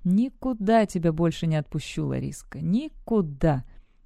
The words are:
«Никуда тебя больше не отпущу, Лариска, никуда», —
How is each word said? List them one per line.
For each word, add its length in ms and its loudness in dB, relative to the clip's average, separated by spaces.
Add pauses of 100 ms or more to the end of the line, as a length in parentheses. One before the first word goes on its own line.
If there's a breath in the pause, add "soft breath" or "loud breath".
«Никуда 840 2
тебя 260 0
больше 340 0
не 100 2
отпущу, 500 -4
Лариска, 540 -6
никуда», — 1040 0 (420)